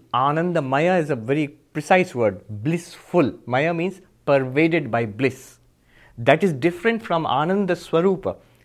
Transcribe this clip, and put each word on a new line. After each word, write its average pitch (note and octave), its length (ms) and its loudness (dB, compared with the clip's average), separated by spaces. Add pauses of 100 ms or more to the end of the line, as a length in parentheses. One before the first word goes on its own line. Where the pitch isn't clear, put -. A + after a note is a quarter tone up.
(140)
Ananda D#3 480 0
Maya D#3 360 0
is D3+ 120 -2
a C#3 60 0
very C#3 320 -2
precise F#3 680 -2
word. G#2+ 340 0
Blissful. D#3+ 840 -2 (140)
Maya C#3+ 280 0
means F#3 260 -6 (240)
pervaded C#3+ 640 2
by A#2 160 0
bliss. G#2+ 520 -4 (580)
That C#3 280 4
is F3+ 80 2
different F3 500 -2
from D#3+ 240 -2
Ananda F3 480 0
Swarupa. E3 600 0 (280)